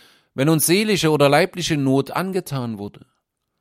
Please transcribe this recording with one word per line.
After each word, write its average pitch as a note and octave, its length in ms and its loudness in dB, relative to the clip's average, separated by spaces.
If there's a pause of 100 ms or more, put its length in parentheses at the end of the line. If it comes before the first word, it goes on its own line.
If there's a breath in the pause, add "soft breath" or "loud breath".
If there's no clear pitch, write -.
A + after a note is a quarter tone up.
(340 soft breath)
wenn C3+ 160 0
uns D#3+ 160 2
seelische F#3 460 2
oder C#3+ 180 4
leibliche D#3 480 0
Not C3+ 340 0
angetan C#3 680 -6
wurde. G2+ 260 -14 (560)